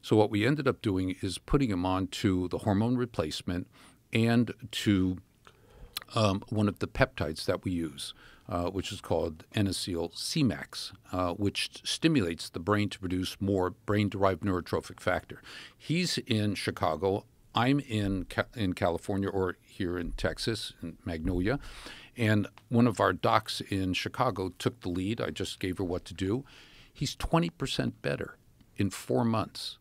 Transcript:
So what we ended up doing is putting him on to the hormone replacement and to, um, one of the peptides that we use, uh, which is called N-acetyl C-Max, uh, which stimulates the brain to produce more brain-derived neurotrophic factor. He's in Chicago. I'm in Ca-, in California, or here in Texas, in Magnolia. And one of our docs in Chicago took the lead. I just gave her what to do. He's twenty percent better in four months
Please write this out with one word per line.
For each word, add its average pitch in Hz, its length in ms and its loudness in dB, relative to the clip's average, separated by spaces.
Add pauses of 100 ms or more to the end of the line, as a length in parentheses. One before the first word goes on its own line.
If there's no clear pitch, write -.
So - 140 2
what 107 160 6
we 107 160 2
ended 147 180 0
up 120 160 0
doing 92 400 0
is 95 160 -4
putting 139 320 2
him 92 160 0
on 92 220 2
to 90 400 0
the 82 120 -4
hormone 110 360 2
replacement 90 720 -4 (460)
and 117 400 4 (180)
to, 92 460 2 (960)
um, 104 340 4
one 104 180 2
of 95 120 -2
the 98 80 -2
peptides - 580 -2
that 90 180 -2
we 95 80 -2
use, 80 420 -4 (360)
uh, 87 200 -2
which 92 220 -6
is 98 80 -10
called 82 540 -2
N-acetyl 90 640 -2
C-Max, - 760 -2 (220)
uh, 90 220 0
which 101 340 -2 (160)
stimulates 104 640 0
the 90 100 -10
brain 104 300 2
to - 100 -10
produce 92 400 -2
more 98 300 2 (160)
brain-derived 98 580 2
neurotrophic 90 560 -2
factor. - 420 -2 (360)
He's 170 400 0
in 104 380 0
Chicago. 92 720 0 (300)
I'm 131 240 4
in 101 460 -2
Ca-, - 200 -2 (100)
in 95 180 0
California, 98 560 0
or 92 320 -2
here 90 360 -4
in 87 160 -4
Texas, - 680 -4
in 82 240 -10
Magnolia. 90 540 0 (580)
And 107 300 4 (200)
one 120 200 6
of 110 120 0
our 98 140 6
docs 110 480 2
in 95 320 0
Chicago 98 560 0 (100)
took - 220 -2
the 95 80 -4
lead. 92 320 -2
I - 80 -2
just 92 320 -6
gave 92 160 -2
her 101 80 -2
what 87 200 -4
to - 80 -14
do. 95 300 -2 (500)
He's - 220 -4
twenty 165 340 0
percent - 520 -4
better - 340 -4 (400)
in 98 140 0
four 123 340 0
months - 580 -2